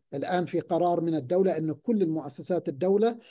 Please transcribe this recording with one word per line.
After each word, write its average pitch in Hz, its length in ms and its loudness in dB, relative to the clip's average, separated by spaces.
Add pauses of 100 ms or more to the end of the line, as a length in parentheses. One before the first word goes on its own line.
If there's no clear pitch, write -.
(140)
الآن 170 320 0
في 170 140 -2
قرار 175 400 2
من 165 140 0
الدولة 170 440 2
أن 156 140 -2
كل 208 300 0
المؤسسات 160 680 -2
الدولة 196 500 2 (120)